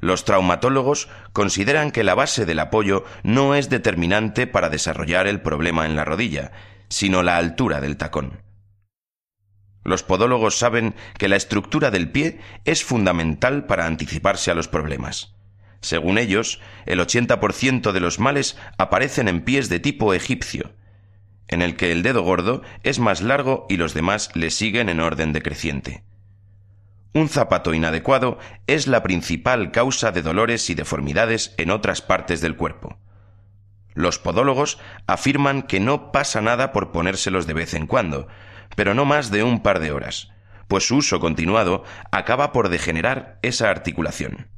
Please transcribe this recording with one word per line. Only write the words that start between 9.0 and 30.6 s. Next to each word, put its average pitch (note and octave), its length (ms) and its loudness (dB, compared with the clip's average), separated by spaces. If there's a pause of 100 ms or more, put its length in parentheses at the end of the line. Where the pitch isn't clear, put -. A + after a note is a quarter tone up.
Los F#2 200 -2
podólogos A2 540 2
saben A2+ 380 0 (220)
que G#2 100 0
la G2 80 4
estructura G#2+ 560 0
del F2 180 0
pie D#3 300 -2 (240)
es D#3+ 220 0
fundamental F#2+ 800 0
para E2+ 220 0
anticiparse E2 640 -2
a E2+ 40 2
los D#2 140 -4
problemas. D2+ 680 -6 (460)
Según E2+ 360 0
ellos, A2 440 0 (240)
el F2 160 0
ochenta A#2+ 400 2
por G#2 100 2
ciento B2+ 400 0
de F#2+ 80 0
los F2 200 -2
males B2+ 380 0 (200)
aparecen B2+ 500 2
en F2 140 0
pies C3 260 0
de E2+ 140 0
tipo C3 320 2
egipcio, - 640 -4 (720)
en E2+ 120 0
el F2 140 0
que E2+ 160 0
el E2+ 120 0
dedo A#2+ 180 2
gordo F2+ 400 0 (220)
es C#3 160 0
más G#2+ 200 2
largo C3 480 0
y G2 80 0
los E2 180 0
demás F#2 400 0
le D#2+ 160 -2
siguen A2 380 0
en E2 140 0
orden D#2+ 320 0
decreciente. C#2+ 720 -6 (1040)
Un D3+ 160 2
zapato F#2 460 2
inadecuado E2 640 2 (300)
es D3 180 2
la B2 160 4
principal F#2 720 0
causa A#2 400 2
de F2 100 0
dolores G#2+ 480 0